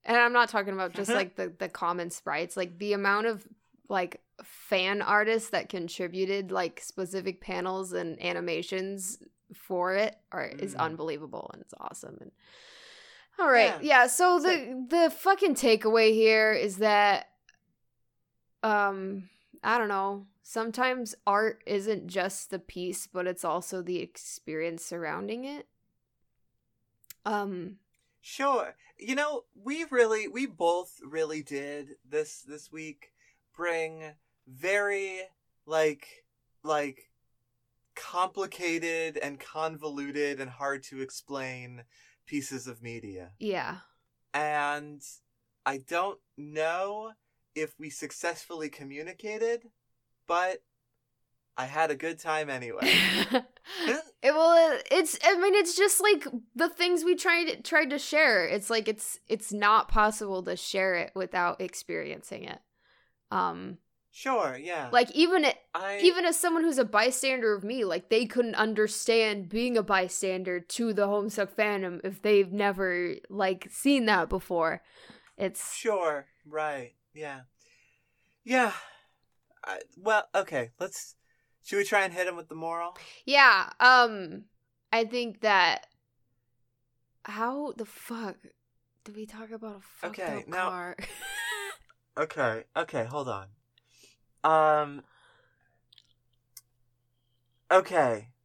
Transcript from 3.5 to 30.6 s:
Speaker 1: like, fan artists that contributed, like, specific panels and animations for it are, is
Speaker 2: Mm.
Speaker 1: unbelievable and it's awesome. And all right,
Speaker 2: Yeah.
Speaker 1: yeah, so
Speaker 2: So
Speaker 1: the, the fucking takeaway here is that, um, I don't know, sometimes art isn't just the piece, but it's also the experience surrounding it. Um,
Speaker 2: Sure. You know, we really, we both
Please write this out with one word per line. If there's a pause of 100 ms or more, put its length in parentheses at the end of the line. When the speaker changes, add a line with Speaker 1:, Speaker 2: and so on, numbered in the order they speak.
Speaker 1:
like, (240)
fan
artists
that
contributed,
like,
specific
panels
and
animations (320)
for
it (160)
are,
is
Speaker 2:
Mm.
Speaker 1:
unbelievable
and
it's
awesome.
And (1040)
all
right,
Speaker 2:
Yeah.
Speaker 1:
yeah,
so
Speaker 2:
So
Speaker 1:
the,
the
fucking
takeaway
here
is
that, (1400)
um, (340)
I
don't
know, (200)
sometimes (100)
art
isn't
just
the
piece,
but
it's
also
the
experience
surrounding
it. (1600)
Um, (440)
Speaker 2:
Sure. (220)
You
know, (100)
we
really,
we
both